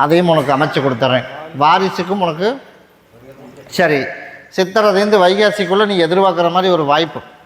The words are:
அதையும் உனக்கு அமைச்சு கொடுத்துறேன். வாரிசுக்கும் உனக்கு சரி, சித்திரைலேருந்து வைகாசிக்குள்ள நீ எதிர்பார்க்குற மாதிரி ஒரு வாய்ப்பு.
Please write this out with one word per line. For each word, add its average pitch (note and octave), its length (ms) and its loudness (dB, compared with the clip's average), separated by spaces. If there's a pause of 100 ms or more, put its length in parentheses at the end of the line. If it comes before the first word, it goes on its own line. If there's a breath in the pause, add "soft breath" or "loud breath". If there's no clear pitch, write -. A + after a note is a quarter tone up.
அதையும் E3 320 2
உனக்கு C#3 220 0
அமைச்சு B2+ 300 -2
கொடுத்துறேன். B2+ 380 0 (380)
வாரிசுக்கும் F#3 640 0
உனக்கு E3+ 220 -4 (1300)
சரி, D3+ 240 2 (520)
சித்திரைலேருந்து G3+ 680 2
வைகாசிக்குள்ள G3+ 640 0
நீ G3+ 60 -2 (100)
எதிர்பார்க்குற F3 500 2
மாதிரி F#3 220 0
ஒரு D#3 160 -4
வாய்ப்பு. D#3 260 -2 (260)